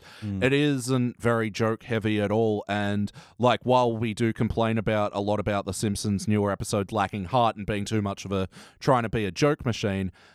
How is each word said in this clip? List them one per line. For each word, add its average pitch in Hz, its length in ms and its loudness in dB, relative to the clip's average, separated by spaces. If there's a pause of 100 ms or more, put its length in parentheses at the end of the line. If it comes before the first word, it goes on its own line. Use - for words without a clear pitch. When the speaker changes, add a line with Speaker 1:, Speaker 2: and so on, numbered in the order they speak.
(240)
Speaker 1:
Mm. 101 200 -2
Speaker 2:
it 131 80 4
isn't 131 680 2
very 113 300 0
joke 110 320 -2
heavy 107 380 0
at 101 100 0
all. 110 380 0
And, 104 420 0 (260)
like, 117 280 2
while 123 320 2
we 110 180 -2
do 113 180 0
complain 113 460 0
about 104 340 0
a 101 80 -2
lot 104 200 0
about 101 240 -2
The 95 80 -6
Simpsons' 101 560 -2
newer 104 240 2
episodes 101 400 -4
lacking 101 320 -2
heart 113 320 2
and 101 100 -10
being 101 180 -4
too 110 160 0
much 101 240 -4
of 95 60 -8
a, 95 160 0 (320)
trying 127 240 4
to - 60 -2
be 113 160 -2
a 95 80 -2
joke 147 340 0
machine, 98 460 -2 (220)